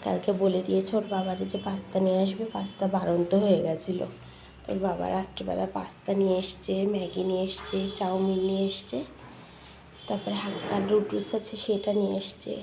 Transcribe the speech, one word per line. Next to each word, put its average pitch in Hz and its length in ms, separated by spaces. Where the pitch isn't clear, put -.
কালকে 190 280
বলে 185 360
দিয়েছে 190 280
ওর 214 140
বাবারে 190 360
যে 196 120
পাস্তা 196 420
নিয়ে 185 200
আসবে, 196 260
পাস্তা 196 420
বারণ 175 360
তো 175 140
হয়ে 202 240
গেছিলো। 165 440
তোর - 140
বাবা 175 300
রাত্রিবেলা 190 640
পাস্তা - 400
নিয়ে 190 240
এসছে, - 360
ম্যাগি 185 360
নিয়ে 185 200
এসছে, - 340
চাউমিন 190 520
নিয়ে 190 200
এসছে, - 300
তারপরে 202 280
হাক্কা 202 440
নুডলস 202 560
আছে 214 220
সেটা 202 360
নিয়ে 196 240
এসছে - 460